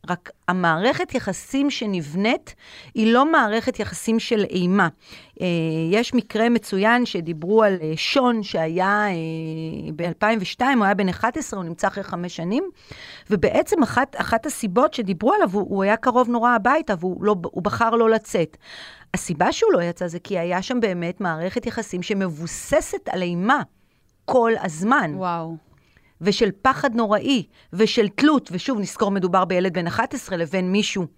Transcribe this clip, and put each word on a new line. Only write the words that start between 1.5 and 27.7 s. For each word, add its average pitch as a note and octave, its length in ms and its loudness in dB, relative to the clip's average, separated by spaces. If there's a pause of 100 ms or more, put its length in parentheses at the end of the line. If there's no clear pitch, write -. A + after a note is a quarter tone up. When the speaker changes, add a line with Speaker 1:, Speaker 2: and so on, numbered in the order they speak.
Speaker 1:
שנבנית G3 840 -2 (400)
היא A3+ 180 4
לא C#4 200 4
מערכת A#3 480 2
יחסים A3 380 -2
של G#3+ 320 0
אימה. F3+ 380 2 (520)
אה, F3+ 60 -2 (440)
יש A3+ 240 0
מקרה A3+ 340 2
מצוין A3+ 580 2
שדיברו E3+ 560 0
על, G3 200 4
אה, D#3 140 -4
שון A#3+ 460 2
שהיה, F#3+ 680 0
אה, G3 40 -2 (800)
באלפיים F3 500 0
ושתיים, B3+ 360 0
הוא G#3 60 2
היה G3+ 100 4
בן F#3+ 140 0
אחד A3+ 260 -2
עשרה, B3+ 260 -8
הוא E3+ 80 -8
נמצא E3 180 -4
אחרי F#3+ 180 -4
חמש F3 320 -8
שנים, G3+ 280 -2 (680)
ובעצם C#4 520 2
אחת, B3+ 360 0
אחת - 280 -2
הסיבות A#3+ 480 0
שדיברו G3 380 0
עליו, F4+ 200 4
הוא, G3+ 160 0
הוא G3 140 0
היה G3+ 140 4
קרוב A#3+ 320 2
נורא A#3+ 220 2
הביתה, A#3+ 480 2
והוא F3+ 260 -4
לא, G#3 180 4
הוא F#3 200 -6
בחר A3+ 280 0
לא A3+ 200 4
לצאת. A3 460 0 (580)
הסיבה F3+ 380 0
שהוא A4+ 200 2
לא F#3+ 100 4
יצא E3+ 240 -4
זה E3+ 120 -8
כי F#3+ 200 -4
היה F3 240 -2
שם B3 180 -2
באמת F3+ 400 -2
מערכת F3+ 460 -4
יחסים G#3+ 360 -6
שמבוססת F#3+ 1080 -4
על F#3 140 -4
אימה F3+ 400 0 (640)
כל A#3 280 4 (100)
הזמן. F#3+ 540 0
Speaker 2:
וואו. E3+ 400 -4 (640)
Speaker 1:
ושל G3 300 2 (120)
פחד C4 320 0
נוראי, A3 520 0 (260)